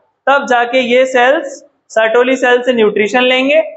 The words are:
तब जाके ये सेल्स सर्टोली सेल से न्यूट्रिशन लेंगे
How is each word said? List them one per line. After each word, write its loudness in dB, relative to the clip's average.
तब 0
जाके 0
ये 2
सेल्स -2
सर्टोली 0
सेल 0
से -2
न्यूट्रिशन 0
लेंगे 0